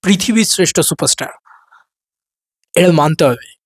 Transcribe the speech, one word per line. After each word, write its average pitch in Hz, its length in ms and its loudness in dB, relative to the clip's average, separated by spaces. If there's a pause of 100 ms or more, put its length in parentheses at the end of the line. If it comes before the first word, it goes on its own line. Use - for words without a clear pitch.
পৃথিবীর 208 420 0
শ্রেষ্ঠ - 360 -2
সুপারস্টার, - 480 -4 (1500)
এটা 180 180 4
মানতে 156 320 0
হবে। - 300 -2 (120)